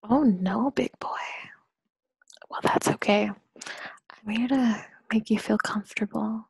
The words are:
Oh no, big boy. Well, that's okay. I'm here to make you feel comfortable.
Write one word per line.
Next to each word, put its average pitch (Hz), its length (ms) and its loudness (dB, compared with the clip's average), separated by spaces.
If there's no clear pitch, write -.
Oh 262 140 4
no, 202 480 2
big - 280 -2
boy. - 100 -8
Well, - 140 -10
that's - 240 2
okay. 208 420 2
I'm 208 40 -8
here 226 180 0
to 247 380 2
make 220 180 0
you 214 100 4
feel - 180 0
comfortable. 214 920 -4